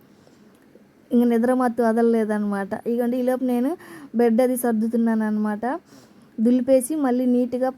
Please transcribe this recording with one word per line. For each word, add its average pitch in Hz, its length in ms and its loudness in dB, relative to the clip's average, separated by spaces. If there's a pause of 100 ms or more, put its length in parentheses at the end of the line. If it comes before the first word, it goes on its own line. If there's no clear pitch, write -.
(1120)
ఇంక 240 220 4
నిద్ర 240 220 2
మత్తు 247 280 0
వదలలేదనమాట. 214 880 0 (220)
ఇగోండి, 240 300 -2
ఈలోపు 254 280 -2
నేను 247 220 0 (480)
బెడ్ 233 240 4
అది 254 120 0
సర్దుతున్నాను 226 680 0
అనమాట. 214 380 -4 (760)
దులిపేసి 254 580 2
మళ్ళీ 254 300 0
నీట్గా 247 520 0